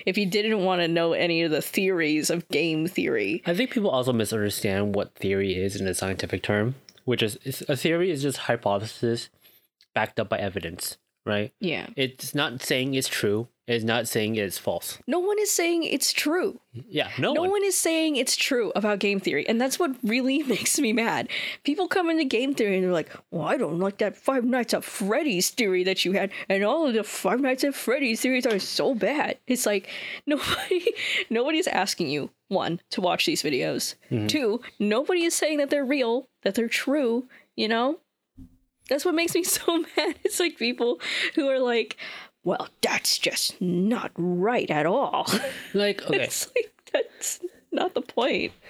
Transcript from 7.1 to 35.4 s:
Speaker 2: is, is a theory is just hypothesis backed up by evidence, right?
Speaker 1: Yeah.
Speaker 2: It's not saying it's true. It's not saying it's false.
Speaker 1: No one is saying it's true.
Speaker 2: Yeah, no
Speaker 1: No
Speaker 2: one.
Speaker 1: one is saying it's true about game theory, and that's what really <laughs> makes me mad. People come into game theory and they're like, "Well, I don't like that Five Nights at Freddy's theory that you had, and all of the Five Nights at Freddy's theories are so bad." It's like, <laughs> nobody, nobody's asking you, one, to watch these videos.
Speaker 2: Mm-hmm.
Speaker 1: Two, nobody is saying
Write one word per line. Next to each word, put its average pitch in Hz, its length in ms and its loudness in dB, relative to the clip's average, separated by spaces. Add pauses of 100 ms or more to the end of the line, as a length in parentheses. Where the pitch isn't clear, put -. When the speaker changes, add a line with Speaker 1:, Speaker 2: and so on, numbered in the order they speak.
Speaker 2:
is, 113 220 0
is - 260 -8
a 143 80 2
theory 170 320 2
is 139 140 -2
just 139 160 0
hypothesis 117 880 0 (640)
backed - 260 -2
up 101 100 0
by 107 100 0
evidence, 95 580 -6 (280)
right? 104 360 -2
Speaker 1:
Yeah. 151 340 -4
Speaker 2:
It's 131 400 -4
not 143 260 -2
saying 135 340 0
it's 131 120 -2
true. 107 400 0 (180)
It's 117 200 0
not 113 240 0
saying 110 260 0
it's 101 240 -2
false. - 480 -4
Speaker 1:
No 311 120 0
one 403 200 0
is 403 120 0
saying 339 320 0
it's - 280 0
true. 294 480 0 (140)
Speaker 2:
Yeah, 131 440 -4
no 185 160 0
Speaker 1:
No 311 100 0
Speaker 2:
one. 381 80 0
Speaker 1:
one 403 120 0
is 392 140 0
saying 320 400 2
it's 240 180 0
true 233 400 0
about 202 240 0
game 202 220 2
theory, 160 260 0
and 226 120 2
that's 262 200 0
what 285 240 0
really 262 400 2
<laughs> 254 100 0
makes - 260 0
me 262 120 2
mad. 214 380 0 (340)
People 339 240 0
come 349 220 2
into 320 160 2
game 269 280 0
theory 208 220 2
and 185 80 2
they're 185 80 2
like, 160 180 0 (220)
"Well, 160 160 -2
I 180 100 2
don't 170 220 -2
like 196 200 -2
that 202 180 0
Five 269 260 0
Nights 240 320 0
at - 80 0
Freddy's 214 640 0
theory 185 360 2
that 185 200 0
you 175 60 0
had, 196 180 0 (200)
and 196 160 2
all 302 200 2
of 254 80 2
the 214 120 2
Five - 340 0
Nights 262 240 0
at 277 100 0
Freddy's 247 480 0
theories 254 240 2
are 220 140 2
so - 340 0
bad." 240 440 0 (100)
It's 247 180 0
like, 208 240 0 (180)
<laughs> - 200 -10
nobody, 349 580 0 (440)
nobody's 277 380 0
asking 185 420 0
you, 147 200 -2 (200)
one, 175 320 -2 (100)
to - 100 -4
watch 175 240 2
these 160 160 0
videos. 151 540 -2 (160)
Speaker 2:
Mm-hmm. 107 160 0
Speaker 1:
Two, 240 340 0 (160)
nobody 277 460 2
is 339 100 2
saying 311 260 0